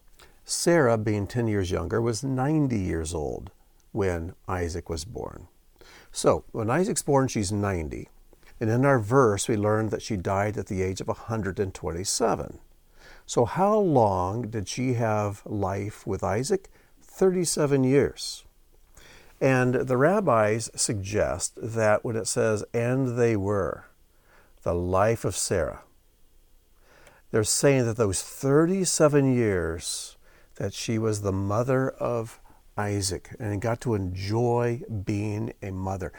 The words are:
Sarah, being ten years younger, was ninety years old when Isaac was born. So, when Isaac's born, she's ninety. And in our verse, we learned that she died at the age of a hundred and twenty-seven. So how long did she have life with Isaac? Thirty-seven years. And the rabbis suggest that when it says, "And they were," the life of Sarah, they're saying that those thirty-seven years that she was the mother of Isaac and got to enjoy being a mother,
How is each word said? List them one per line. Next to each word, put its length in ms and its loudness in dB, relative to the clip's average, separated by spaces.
Sarah, 540 4
being 280 0
ten 220 -2
years 220 0
younger, 320 -2
was 200 -2
ninety 580 0
years 340 -2
old 360 -6
when 420 -2
Isaac 440 -4
was 160 -8
born. 420 -12
So, 400 2
when 180 -2
Isaac's 320 0
born, 260 2
she's 240 -4
ninety. 560 -4
And 100 0
in 140 2
our 140 6
verse, 480 4
we 100 0
learned 340 0
that 120 -4
she 140 -4
died 420 -2
at 80 -6
the 160 -4
age 180 -4
of 80 -10
a 60 -2
hundred 460 -4
and 120 -4
twenty-seven. 840 -4
So 200 2
how 340 2
long 680 2
did 200 -6
she 260 -2
have 500 0
life 640 -4
with 180 -4
Isaac? 440 -2
Thirty-seven 840 2
years. 600 0
And 340 4
the 220 2
rabbis 800 2
suggest 800 -2
that 420 2
when 120 -4
it 100 -4
says, 460 0
"And 460 0
they 180 4
were," 480 -2
the 120 0
life 500 2
of 120 -4
Sarah, 460 -2
they're 140 2
saying 400 4
that 140 -2
those 240 0
thirty-seven 1080 2
years 840 -2
that 180 -6
she 240 -4
was 220 0
the 100 -2
mother 600 0
of 500 -6
Isaac 640 -4
and 220 -6
got 220 -4
to 120 -2
enjoy 880 -2
being 480 -4
a 80 -8
mother, 480 -6